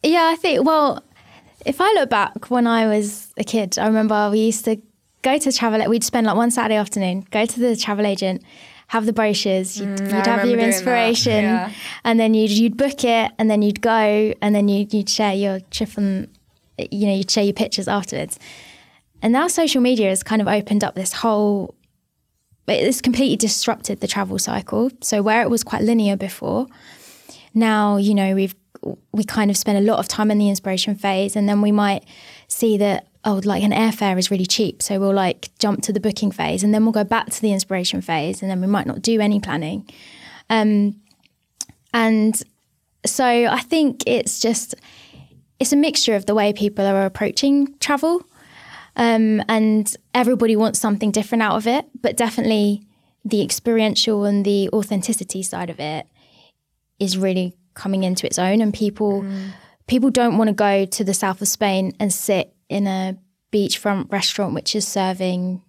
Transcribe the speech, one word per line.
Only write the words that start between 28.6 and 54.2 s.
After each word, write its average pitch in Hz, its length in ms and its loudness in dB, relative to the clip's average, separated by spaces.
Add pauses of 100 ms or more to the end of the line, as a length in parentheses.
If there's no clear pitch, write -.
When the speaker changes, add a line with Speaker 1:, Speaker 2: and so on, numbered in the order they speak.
Speaker 1:
we 208 140 0
kind 208 260 0
of 190 60 0
spend 202 200 0
a 196 40 2
lot 208 180 2
of 190 80 -4
time 214 240 0
in 208 60 2
the 208 100 2
inspiration 196 480 -2
phase, 196 400 -2
and 202 140 0
then 202 120 2
we 208 100 2
might 202 340 0 (420)
see 220 300 0
that, 202 300 0 (180)
oh, 196 180 0
like, 202 200 0
an 208 80 4
airfare 214 460 0
is 185 140 -2
really 185 140 0
cheap, - 360 -2
so 196 180 -4
we'll, 196 140 0
like, 190 440 -2
jump 208 240 -2
to - 100 -6
the 196 80 -2
booking 208 320 -2
phase, 175 320 -4
and 208 100 2
then 214 120 4
we'll 226 80 2
go 214 100 0
back 220 280 -2
to - 100 -8
the 214 100 2
inspiration 190 500 -2
phase, 165 400 -4
and 190 80 -4
then 185 120 -2
we 185 60 0
might 202 180 0
not - 160 -6
do 226 180 2
any 208 200 2
planning. 190 440 -6 (680)
Um, 214 460 2 (960)
and 220 480 2 (640)
so - 220 0
I 240 360 2
think 285 440 0
it's - 340 -2
just, - 360 -2 (840)
it's 262 140 0
a - 20 4
mixture 285 400 2
of 196 120 -2
the 208 80 0
way 208 180 2
people 202 320 -2
are 196 200 2
approaching 277 760 0
travel, 320 420 0 (760)
um, 220 540 2
and 220 420 2 (220)
everybody 240 420 2
wants 214 240 0
something 208 320 0
different 220 300 -2
out 214 140 0
of 214 100 -2
it, 254 200 0 (140)
but 226 160 -2
definitely 220 680 0 (420)
the 208 160 0
experiential 214 840 0